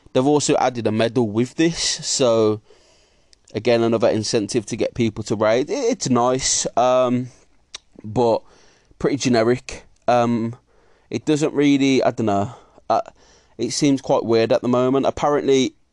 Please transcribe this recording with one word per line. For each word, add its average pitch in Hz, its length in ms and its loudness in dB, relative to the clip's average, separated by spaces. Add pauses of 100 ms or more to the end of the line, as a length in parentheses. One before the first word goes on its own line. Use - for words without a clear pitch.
(120)
they've 131 140 2
also 147 320 2
added 120 300 -2
a 107 40 0
medal 113 380 0
with 117 260 -4
this, 165 240 0
so 113 800 0 (960)
again, 117 280 2
another 117 260 2
incentive 107 560 -2
to 120 100 -8
get 104 200 -4
people 113 280 -2
to 117 120 -4
raid. 110 340 0
It, 196 60 -6
it's 247 340 -4
nice, 127 560 0 (100)
um, 127 520 0 (760)
but 113 380 0 (560)
pretty 143 200 -2
generic. 120 680 0 (220)
Um, 117 480 0 (560)
it 117 120 -6
doesn't 151 300 0
really, 139 480 2
I - 80 2
don't 120 160 -2
know, 101 260 0 (380)
uh, 110 120 0 (580)
it 117 100 -4
seems 139 320 0
quite 135 240 -2
weird 113 260 2
at 120 120 2
the 123 40 -4
moment. 131 380 0
Apparently, 135 680 0 (180)